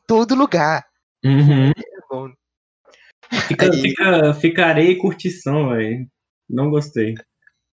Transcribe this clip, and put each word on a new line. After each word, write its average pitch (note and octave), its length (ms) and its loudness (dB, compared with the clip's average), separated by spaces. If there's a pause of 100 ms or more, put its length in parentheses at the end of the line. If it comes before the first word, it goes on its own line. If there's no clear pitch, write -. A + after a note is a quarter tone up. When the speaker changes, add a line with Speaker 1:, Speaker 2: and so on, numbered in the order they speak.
Speaker 1:
todo A3+ 260 2
lugar. D#3+ 540 0 (360)
Speaker 2:
Uhum. C3+ 440 4
Speaker 1:
Sand D3 100 2
and - 320 -20
Bones. C3 260 -14 (1120)
Speaker 2:
Fica, - 240 0
Speaker 1:
Aí D3 100 0
Speaker 2:
fica, D3+ 520 2
fica E3+ 320 0
areia D#3+ 240 2
e F#3 80 2
curtição, D3+ 720 -4
velho. A#2 380 -4 (420)
Não C3+ 220 -2
gostei. C#3+ 420 -4 (640)